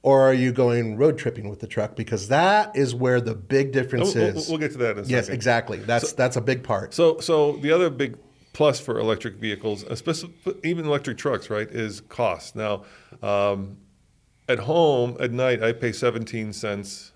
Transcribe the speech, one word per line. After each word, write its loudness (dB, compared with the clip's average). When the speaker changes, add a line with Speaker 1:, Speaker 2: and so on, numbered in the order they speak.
Speaker 1:
Or 6
are 6
you 2
going 2
road 4
tripping -6
with -14
the -10
truck? -4
Because -4
that 4
is 0
where 2
the -4
big 0
difference 0
Speaker 2:
We'll, 4
we'll, -2
Speaker 1:
is. -6
Speaker 2:
we'll -2
get -4
to -12
that 0
in -8
a -8
Speaker 1:
Yes, 0
Speaker 2:
second. -6
Speaker 1:
exactly. 0
That's, 0
Speaker 2:
So, -12
Speaker 1:
that's 2
a 0
big -2
part. -4
Speaker 2:
so, 4
so 2
the 0
other 4
big -4
plus 2
for -4
electric -2
vehicles, -4
especially -6
even -2
electric -2
trucks, -2
right, -2
is -6
cost. -4
Now, -4
um, 0
at 2
home 2
at -2
night, 0
I 2
pay -2
seventeen -2
cents -8